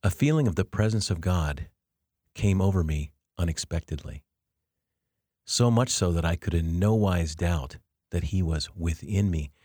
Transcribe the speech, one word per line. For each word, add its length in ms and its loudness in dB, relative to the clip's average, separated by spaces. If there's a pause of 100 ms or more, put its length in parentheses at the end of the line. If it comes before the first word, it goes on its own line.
"A 80 2
feeling 360 2
of 100 0
the 80 2
presence 460 -2
of 100 -2
God 480 -2 (640)
came 300 2
over 200 2
me 300 -2 (240)
unexpectedly, 880 -6 (1200)
so 260 2
much 200 2
so 220 2
that 120 0
I 120 2
could 180 -4
in 240 0
no 160 4
wise 420 0
doubt 400 -2 (340)
that 140 -2
he 180 0
was 320 -2
within 560 -2
me 220 -4 (120)